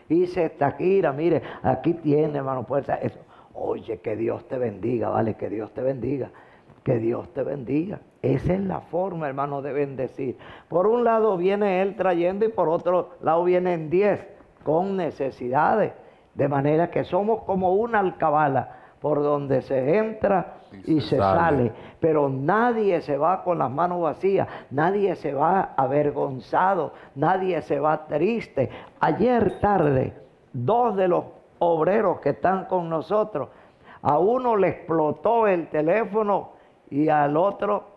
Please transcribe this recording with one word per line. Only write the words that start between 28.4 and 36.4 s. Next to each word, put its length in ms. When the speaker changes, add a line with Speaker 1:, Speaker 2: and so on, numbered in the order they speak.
Speaker 1:
Ayer 580
tarde, 540
dos 420
de 140
los 160
obreros 600
que 100
están 360
con 240
nosotros, 600
a 180
uno 360
le 140
explotó 800
el 220
teléfono 840